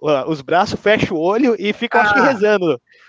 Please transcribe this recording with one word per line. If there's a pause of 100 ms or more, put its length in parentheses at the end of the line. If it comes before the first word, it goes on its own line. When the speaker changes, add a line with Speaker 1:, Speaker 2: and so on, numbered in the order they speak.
(280)
Speaker 1:
os
braços,
fecha
o
olho
e
fica,
acho
que,
Speaker 2:
Ah,
Speaker 1:
rezando. (280)